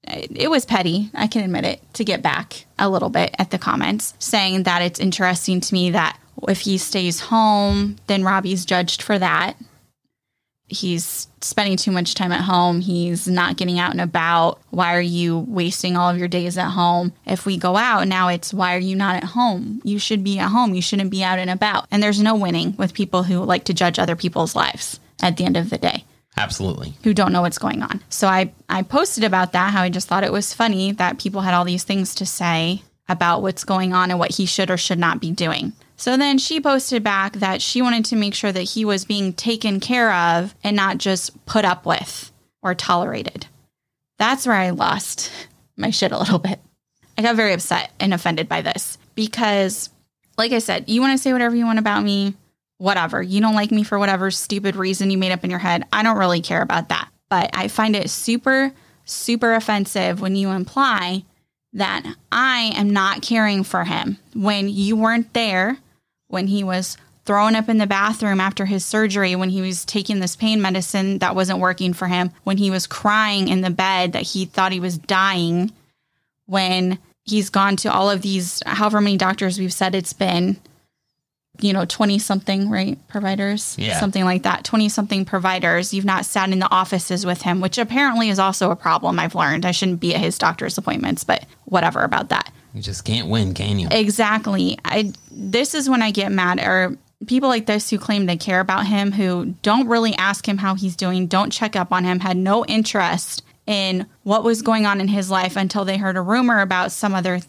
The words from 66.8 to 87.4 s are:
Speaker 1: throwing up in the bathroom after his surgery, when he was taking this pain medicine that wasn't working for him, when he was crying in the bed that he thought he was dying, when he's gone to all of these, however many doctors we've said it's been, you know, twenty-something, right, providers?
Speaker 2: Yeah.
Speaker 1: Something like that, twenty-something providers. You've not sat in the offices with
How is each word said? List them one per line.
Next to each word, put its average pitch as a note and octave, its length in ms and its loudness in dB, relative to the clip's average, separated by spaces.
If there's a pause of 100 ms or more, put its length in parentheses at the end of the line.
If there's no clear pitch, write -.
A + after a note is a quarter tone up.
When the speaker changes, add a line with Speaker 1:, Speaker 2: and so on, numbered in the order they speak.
Speaker 1:
throwing G#3 300 4
up A3 120 0
in A3 120 4
the G#3 80 2
bathroom G3+ 520 2
after G3 260 0
his G3 200 0
surgery, G3 500 2
when F#3 140 0
he F#3+ 120 0
was F#3 220 -4
taking G3+ 360 -2
this F3+ 160 -4
pain A3 260 2
medicine F#3+ 560 0
that F#3 180 0
wasn't F#3 240 0
working F3+ 340 0
for F#3 140 -4
him, F3+ 220 0 (140)
when G3 140 0
he G3+ 120 2
was F#3+ 160 -2
crying G#3 640 0
in F#3 140 2
the F#3 100 0
bed F3+ 420 0
that - 100 -2
he F#3 220 -4
thought F#3+ 260 0
he F#3 80 -4
was F3 200 -4
dying, F#3 720 2 (760)
when F#3 540 0 (240)
he's G#3 260 0
gone G3 280 2
to - 140 -2
all G3 180 2
of G3 120 0
these, F#3+ 440 -4
however G#3 360 2
many G3+ 160 4
doctors F#3+ 420 0
we've F#3 140 -2
said F#3 220 0
it's F#3 180 -4
been, F#3 440 0 (1040)
you G3+ 140 2
know, F#3 120 0
twenty-something, G3 840 0
right, G3 380 -2
providers? G3+ 720 -4
Speaker 2:
Yeah. F#3 200 -2
Speaker 1:
Something G3 260 0
like F3+ 180 2
that, F#3+ 200 -2
twenty-something G#3 640 0
providers. F#3 680 0
You've G3 120 -2
not G3 200 0
sat F#3+ 260 0
in F#3+ 80 2
the F#3 120 0
offices F#3 540 0
with F3+ 160 -2